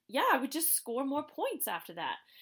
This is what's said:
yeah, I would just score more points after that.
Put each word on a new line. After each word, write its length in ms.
yeah, 240
I 60
would 160
just 220
score 300
more 180
points 440
after 280
that. 220